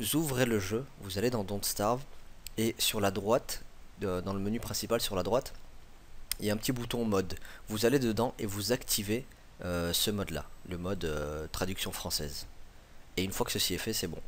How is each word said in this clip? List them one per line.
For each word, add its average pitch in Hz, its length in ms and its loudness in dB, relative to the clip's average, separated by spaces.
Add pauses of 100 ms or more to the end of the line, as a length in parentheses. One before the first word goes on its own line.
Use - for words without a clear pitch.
(140)
ouvrez 135 320 4
le 113 140 4
jeu, 107 260 0 (140)
vous 95 180 -6
allez 113 120 4
dans 113 120 2
Don't 98 220 -2
Starve 120 400 2 (520)
et 113 220 2
sur - 220 2
la 98 100 6
droite, 104 540 2 (400)
euh, 90 160 2
dans 95 120 -2
le 98 60 0
menu 104 220 0
principal 113 400 0
sur - 160 0
la 90 80 2
droite, 120 280 2 (880)
il - 80 -2
y 107 40 4
a - 20 4
un 107 40 2
petit 110 140 0
bouton 120 340 0
mode. 95 300 4 (340)
Vous 107 160 2
allez 127 140 8
dedans 117 400 4
et 113 80 -2
vous 101 240 0
activez, 117 560 2 (380)
euh, 87 280 2
ce 107 200 4
mode 98 180 0
là, 76 140 -2 (240)
le 90 100 -4
mode, 87 260 -2
euh, 76 460 -2
traduction 95 400 0
française. 76 560 -4 (720)
Et 92 80 2
une 95 80 -2
fois - 120 2
que - 60 -2
ceci - 240 2
est 85 40 0
fait, 113 140 -2
c'est 95 140 0
bon. 78 220 -4